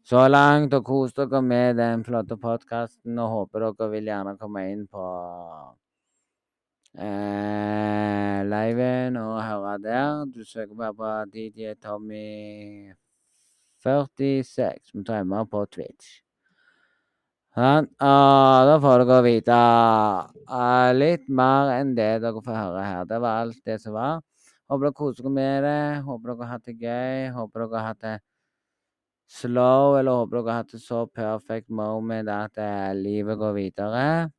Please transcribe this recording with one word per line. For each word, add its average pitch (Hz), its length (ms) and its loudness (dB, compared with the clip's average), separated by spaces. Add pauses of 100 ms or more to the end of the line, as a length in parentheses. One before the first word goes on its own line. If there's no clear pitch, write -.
så 127 260 6
langt, 143 480 6
og 127 100 0
kos 131 300 -2
dere 135 280 -2
med 123 360 2
den 117 260 0
flotte 117 320 -6
podcasten, 117 800 -8
og 113 120 -4
håper 110 380 -4
dere 107 220 -6
vil 107 200 -6
gjerne 101 280 -8
komme 104 340 -10
inn 104 140 -10
på, 95 200 -12 (1900)
eh, 104 1500 -4
liven 123 720 -2
og 110 260 -8
høre 104 360 -8
der. 139 480 -4
Du 113 180 -16
søker 104 300 -14
bare 110 200 -8
på 107 360 -8
D 110 240 -14
J 110 200 -12
Tommy 104 1160 -16 (920)
førtiseks 135 1080 -2
med 98 120 -10
trømmer 104 400 -4
på 104 240 -6
Twitch. - 520 -16 (1300)
Sånn, 135 300 4
og 139 800 6
da 151 140 8
får 127 260 6
dere 127 160 8
vite, 120 380 4 (880)
eh, 127 440 2
litt 139 340 0
mer 135 500 2
enn 135 160 -2
det 110 280 0
dere 113 200 -6
får 117 140 -8
høre 95 280 -6
her. 92 200 -6
Det 113 160 -6
var 113 220 -2
alt 117 220 -10
det 110 160 -8
som 107 120 -14
var. 135 280 -6 (460)
Håper 139 220 -2
dere 135 100 -6
koser 135 240 -6
dere 135 120 -4
med 139 320 -2
det. 147 160 -2 (240)
Håper 120 260 -12
dere 120 140 -10
har 120 100 -12
hatt 117 140 -16
det 117 100 -16
gøy. 127 560 -6
Håper 113 280 -8
dere 113 160 -6
har 110 120 -6
hatt - 140 -14
det 110 100 -8 (1080)
slow, 127 720 2
eller 127 220 0
håper 117 180 -4
dere 113 140 -4
har 117 100 -4
hatt - 100 -14
det 117 100 -18
så 117 240 -6
perfect 110 640 -8
moment 110 580 -6
at, 104 300 -8
eh, 101 360 -6
livet 101 440 -4
går 107 160 -2
videre. 120 840 -4